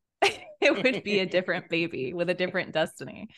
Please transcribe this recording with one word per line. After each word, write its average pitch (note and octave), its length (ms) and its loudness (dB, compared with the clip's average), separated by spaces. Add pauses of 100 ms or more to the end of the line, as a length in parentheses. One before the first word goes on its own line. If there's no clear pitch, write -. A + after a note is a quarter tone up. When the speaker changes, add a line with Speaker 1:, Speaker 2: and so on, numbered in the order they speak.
Speaker 1:
<laughs> - 180 -20
it - 640 0
would B3 200 2
be G3+ 180 2
a F#3+ 60 2
different F3+ 420 0
Speaker 2:
<laughs> - 20 -20
Speaker 1:
baby E3 420 -2
with F3 160 0
a F3+ 60 0
different F3+ 380 -2
destiny. D#3 640 -4